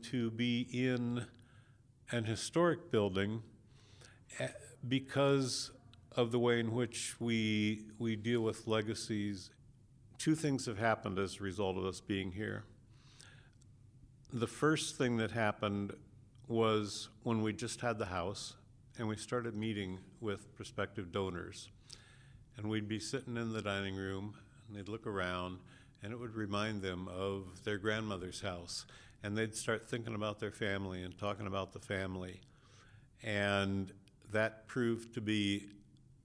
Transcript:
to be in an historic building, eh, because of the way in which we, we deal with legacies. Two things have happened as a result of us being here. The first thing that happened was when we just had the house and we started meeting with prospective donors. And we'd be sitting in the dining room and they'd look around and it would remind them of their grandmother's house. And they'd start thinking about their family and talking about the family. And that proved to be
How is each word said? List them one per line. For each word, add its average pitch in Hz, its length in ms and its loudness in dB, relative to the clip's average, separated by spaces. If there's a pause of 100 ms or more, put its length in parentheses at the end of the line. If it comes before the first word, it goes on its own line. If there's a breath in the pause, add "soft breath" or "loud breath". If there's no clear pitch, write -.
(120)
to 117 200 2
be 120 300 2 (100)
in 120 540 0 (840 soft breath)
an 120 120 2
historic 160 680 2
building, 104 500 4 (960 soft breath)
eh, 131 80 -2 (400)
because 135 840 4 (460)
of 117 160 4
the 120 80 4
way 117 200 6
in 117 120 2
which 120 480 -2
we, 107 640 4 (140)
we 113 160 0
deal 117 260 2
with 110 260 0
legacies. 104 840 0 (680)
Two 160 160 4
things 147 320 0
have 104 140 -4
happened 107 400 2
as 95 200 0
a 104 40 -8
result 95 340 0
of 92 80 0
us 92 140 -4
being 95 320 -2
here. 104 320 -4 (1700 soft breath)
The 117 160 2
first - 500 2
thing 120 200 4
that 110 140 2
happened 104 600 2 (540)
was 110 640 2 (140)
when 113 180 2
we 107 120 2
just 110 280 -6
had 117 160 0
the 107 80 -2
house 92 480 -4 (440)
and 113 100 -2
we 107 80 0
started 117 400 -4
meeting 101 440 -2 (200)
with 104 360 -4
prospective 98 560 -6
donors. 90 580 -4 (880 soft breath)
And 107 120 -4
we'd 107 180 0
be 107 120 -2
sitting 123 380 -4
in 113 160 -2
the 110 80 -2
dining 98 340 -2
room 98 400 -4 (320 soft breath)
and 104 100 -12
they'd 101 120 -10
look 113 180 -8
around 90 520 -2 (440 soft breath)
and 104 80 -8
it 120 80 -10
would 113 160 -10
remind 104 460 0
them 92 260 -2
of 95 560 -4
their 104 140 0
grandmother's 104 640 -2
house. 87 440 -6 (380 soft breath)
And 104 140 -2
they'd 110 180 0
start - 340 0
thinking 117 240 -4
about 104 260 -2
their 104 120 -2
family 98 500 -2
and 90 160 -8
talking 101 300 -2
about 95 240 -2
the - 80 -12
family. 95 640 -4 (800 soft breath)
And 98 680 2 (400)
that 110 360 2
proved 117 460 0
to 117 80 -6
be 101 480 2 (560)